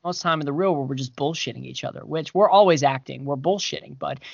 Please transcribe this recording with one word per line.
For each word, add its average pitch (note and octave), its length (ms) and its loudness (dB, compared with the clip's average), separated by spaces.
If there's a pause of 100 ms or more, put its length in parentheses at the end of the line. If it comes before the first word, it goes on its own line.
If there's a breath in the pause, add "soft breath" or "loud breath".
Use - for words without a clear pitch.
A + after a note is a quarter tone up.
Most F3+ 180 -6
time E3 180 0
in D3+ 60 -4
the C#3+ 80 -2
real F#3 220 2
world, C3+ 140 -4
we're C3+ 60 -4
just B2+ 200 -6
bullshitting C#3 500 -4
each B2+ 180 -12
other, - 220 -8
which D#3+ 280 -6
we're G3+ 160 4
always F#3 320 8
acting, C3+ 440 0
we're C#3+ 100 -2
bullshitting. D3 640 -4
But C#3 200 -6 (140 loud breath)